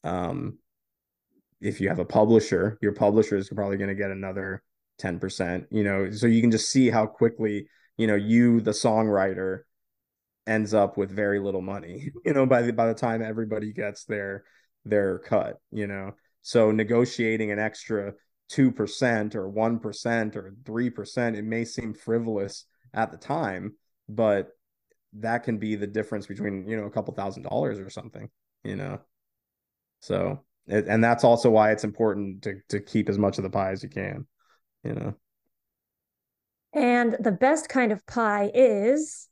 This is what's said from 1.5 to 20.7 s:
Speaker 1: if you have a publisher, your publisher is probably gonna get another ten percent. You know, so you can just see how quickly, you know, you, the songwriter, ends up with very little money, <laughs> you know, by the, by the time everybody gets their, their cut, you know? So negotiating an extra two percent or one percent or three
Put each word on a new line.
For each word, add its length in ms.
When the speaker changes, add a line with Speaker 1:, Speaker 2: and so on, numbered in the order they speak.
Speaker 1:
if 220
you 80
have 100
a 60
publisher, 760
your 120
publisher 440
is 120
probably 280
gonna 180
get 160
another 520
ten 220
percent. 500
You 140
know, 260
so 180
you 140
can 100
just 200
see 180
how 160
quickly, 640
you 100
know, 80
you, 460
the 100
songwriter, 880
ends 260
up 240
with 140
very 280
little 220
money, 560
<laughs> 80
you 80
know, 140
by 160
the, 100
by 140
the 80
time 260
everybody 500
gets 340
their, 380
their 340
cut, 400
you 140
know? 280
So 300
negotiating 800
an 80
extra 540
two 220
percent 640
or 120
one 300
percent 580
or 200
three 240